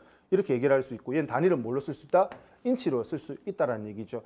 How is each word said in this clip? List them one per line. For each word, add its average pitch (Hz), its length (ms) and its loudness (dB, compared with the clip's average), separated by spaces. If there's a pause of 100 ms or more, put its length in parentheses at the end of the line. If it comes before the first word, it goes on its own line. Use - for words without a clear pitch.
(300)
이렇게 190 240 2
얘기를 135 220 4
할 131 80 2
수 123 100 -12
있고, 123 220 -6
얘는 156 100 0
단위를 147 320 2
뭘로 120 220 -4
쓸 143 140 -6
수 - 120 -16
있다? 185 240 4 (340)
인치로 175 400 0
쓸 110 140 -6
수 139 180 -12 (100)
있다라는 107 420 -2
얘기죠. 107 380 -10